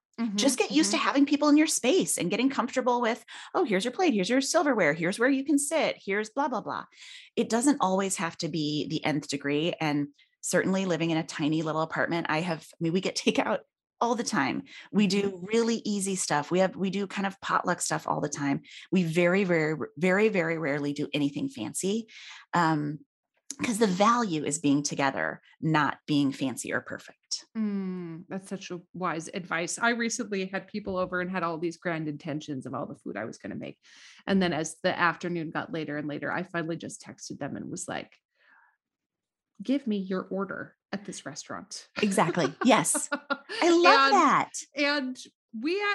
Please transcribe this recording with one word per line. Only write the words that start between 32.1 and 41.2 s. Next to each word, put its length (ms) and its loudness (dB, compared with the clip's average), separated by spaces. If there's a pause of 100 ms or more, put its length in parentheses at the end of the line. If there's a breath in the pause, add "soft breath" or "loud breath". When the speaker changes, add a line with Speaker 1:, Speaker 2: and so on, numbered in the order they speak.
Speaker 1:
of 80 -8
all 120 -6
the 100 -12
food 200 -10
I 100 -6
was 120 -12
gonna 160 -10
make. 240 -10 (480 loud breath)
And 160 4
then 120 2
as 280 -4
the 160 2
afternoon 520 0
got 220 -6
later 260 -4
and 100 -6
later, 240 -6
I 120 -4
finally 340 -4
just 240 -12
texted 360 -14
them 180 -8
and 140 -10
was 160 -10
like, 240 -8 (1500 soft breath)
"Give 240 0
me 120 0
your 320 -4
order 440 -6 (180)
at 120 -8
this 220 -14